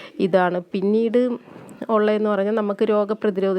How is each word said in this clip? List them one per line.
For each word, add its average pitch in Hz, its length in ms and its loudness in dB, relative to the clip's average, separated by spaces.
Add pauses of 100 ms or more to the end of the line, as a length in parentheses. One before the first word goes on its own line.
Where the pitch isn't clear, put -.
(280)
ഇതാണ്. 180 320 2 (140)
പിന്നീട് 220 480 2 (720)
ഉള്ളതെന്ന് 214 360 2
പറഞ്ഞാൽ 208 300 0
നമുക്ക് 202 320 -2
രോഗപ്രതിരോധ 202 680 0